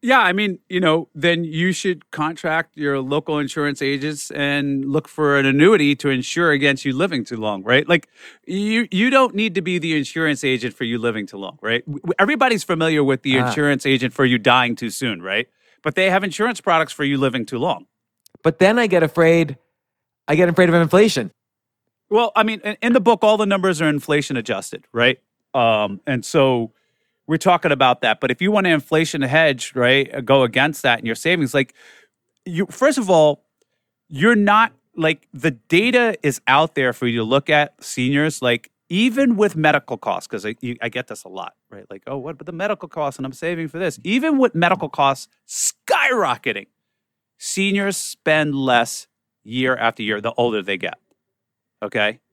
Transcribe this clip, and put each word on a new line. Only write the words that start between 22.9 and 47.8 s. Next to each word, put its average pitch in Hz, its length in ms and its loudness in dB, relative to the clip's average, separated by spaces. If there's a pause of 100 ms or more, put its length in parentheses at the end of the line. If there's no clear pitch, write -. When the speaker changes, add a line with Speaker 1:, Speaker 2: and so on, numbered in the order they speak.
Speaker 1:
the 247 80 6
book, 220 200 2
all 214 140 4
the 214 100 0
numbers 190 360 0
are 156 80 2
inflation 147 480 -2
adjusted, - 560 -8
right? 120 260 2 (340)
Um, 107 540 2
and 127 160 -4
so 127 480 2 (580)
we're 160 80 0
talking 175 340 2
about 127 300 2
that. 110 180 0
But 127 120 -2
if 123 100 -4
you 190 100 0
want 202 140 2
an 170 80 4
inflation 156 480 0
hedge, 139 540 0
right, 131 360 2
uh, 143 100 -8
go 135 200 4
against 131 400 0
that 120 180 2
in 120 60 -10
your 117 80 -2
savings, 160 400 -2
like, 135 220 -2 (680)
you, 180 220 -4
first 277 320 0
of 220 100 -4
all, 156 360 4 (640)
you're 175 280 2
not, 208 380 2 (220)
like, 156 360 -2
the 147 200 -2
data 226 720 2
is 139 240 0
out 147 260 4
there 131 180 0
for 127 140 -6
you 120 140 0
to 113 40 -2
look 131 280 0
at 147 320 0
seniors, 143 580 -2
like, 120 300 -2 (180)
even 240 460 2
with 196 200 0
medical 151 400 0
costs, 92 300 -6
'cause 95 180 -10
I, 107 180 -6
you, 120 200 -8
I 117 80 -4
get 123 160 -8
this - 180 -16
a - 40 -20
lot, 92 260 -14 (160)
right? 101 220 -20
Like, 98 160 -16
"Oh, 139 100 -10
what, 139 220 -14
but 151 80 -16
the 175 40 -14
medical 190 380 -8
costs, 147 300 -6
and 135 80 -8
I'm 127 60 -12
saving 165 340 -6
for 160 100 -12
this." 170 260 -6
Even 269 360 0
with 247 160 2
medical 175 340 0
costs 139 380 0 (200)
skyrocketing, - 1160 -2 (720)
seniors 196 580 -2